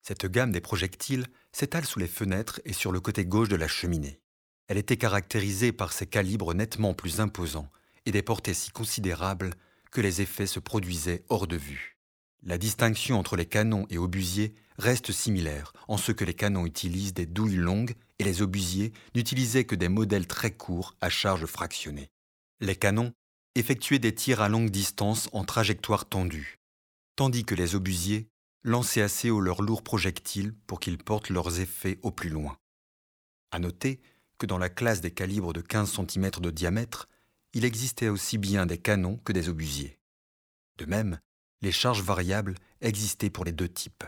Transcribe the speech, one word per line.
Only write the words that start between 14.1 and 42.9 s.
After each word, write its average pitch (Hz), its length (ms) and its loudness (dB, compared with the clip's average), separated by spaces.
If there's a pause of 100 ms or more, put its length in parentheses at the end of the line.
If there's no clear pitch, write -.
reste 120 360 2
similaire, 78 580 -2 (160)
en 107 80 -2
ce 101 160 0
que 104 140 0
les 87 80 -2
canons 98 320 0
utilisent 92 480 -4
des 90 120 -2
douilles 98 300 0
longues 101 400 2 (240)
et 98 60 2
les 92 160 2
obusiers 98 500 0 (240)
n'utilisaient 123 480 2
que 110 120 0
des 90 120 2
modèles 98 400 2
très - 240 -2
courts - 480 -6
à 92 100 0
charge 90 360 2
fractionnée. 73 680 -8 (480)
Les 95 160 0
canons 113 380 2 (420)
effectuaient 131 440 2
des 110 140 2
tirs 120 280 2
à 101 80 4
longue 113 200 4
distance 101 640 0
en 95 140 -2
trajectoire - 640 0
tendue, 85 500 -2 (560)
tandis 123 300 2
que 104 100 0
les 87 200 2
obusiers 95 520 0 (360)
lançaient 117 380 2
assez 104 280 2
haut 107 100 4
leurs 92 220 2
lourds 107 220 0
projectiles 101 680 -2 (140)
pour 92 120 -8
qu'ils 87 180 -4
portent - 320 -2
leurs 87 300 0
effets 92 420 -4
au 113 100 -2
plus - 180 -6
loin. 76 280 -4 (960)
À 87 80 -4
noter 90 420 -2 (360)
que - 80 -2
dans 92 120 0
la 90 120 0
classe 110 320 0
des 85 100 -2
calibres 92 420 -2
de 85 80 -4
quinze 104 300 0
centimètres 95 500 -2
de 87 100 0
diamètre, 90 560 -2 (460)
il 117 100 2
existait 120 460 0
aussi 101 280 0
bien 98 280 4
des 85 120 0
canons 98 400 2
que - 140 -4
des 90 160 2
obusiers. 78 500 -4 (800)
De 87 80 -10
même, 95 340 0 (420)
les 98 100 0
charges 117 300 2
variables 95 540 0 (260)
existaient 104 480 0